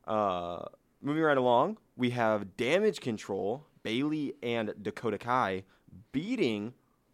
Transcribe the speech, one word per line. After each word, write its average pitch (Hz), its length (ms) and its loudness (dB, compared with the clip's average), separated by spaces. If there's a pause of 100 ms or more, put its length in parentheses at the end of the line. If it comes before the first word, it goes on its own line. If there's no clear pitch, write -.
Uh, 90 580 -2 (360)
moving 147 220 -2
right 147 140 4
along, 127 400 4 (180)
we 123 160 0
have 110 460 0
Damage 170 420 2
Control, 107 640 -4 (180)
Bayley 139 580 -2
and 117 400 -2
Dakota 104 360 -4
Kai 110 460 0 (480)
beating 135 640 -2 (400)